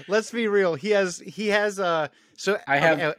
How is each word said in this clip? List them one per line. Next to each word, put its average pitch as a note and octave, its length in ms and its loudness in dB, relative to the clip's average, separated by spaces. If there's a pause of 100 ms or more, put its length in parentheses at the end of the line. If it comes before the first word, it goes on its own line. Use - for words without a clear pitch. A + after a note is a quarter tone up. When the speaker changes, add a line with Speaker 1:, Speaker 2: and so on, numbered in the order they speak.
Speaker 1:
Let's G#3+ 240 -2
be A3+ 180 -2
real. G3 260 2
He F#3 160 -4
has, G3 280 0
he G#3 300 -8
has, G#3 320 0
uh, E3 280 0 (280)
so, G3 300 -2
Speaker 2:
I C#3 120 2
have, D#3+ 200 4
Speaker 1:
okay, D3+ 120 -2
uh, D#3 80 -4